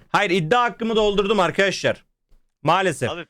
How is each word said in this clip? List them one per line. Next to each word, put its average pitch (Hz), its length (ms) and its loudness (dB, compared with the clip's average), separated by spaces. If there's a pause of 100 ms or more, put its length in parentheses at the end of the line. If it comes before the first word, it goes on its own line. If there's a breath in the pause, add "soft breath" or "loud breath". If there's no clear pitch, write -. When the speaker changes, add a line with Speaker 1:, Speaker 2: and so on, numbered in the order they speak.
(120)
Speaker 1:
Hayır, 202 200 2
iddia 190 320 2
hakkımı 226 320 -2
doldurdum 208 440 2
arkadaşlar. 170 680 0 (580)
Maalesef. 175 460 0
Speaker 2:
Abi 165 200 -10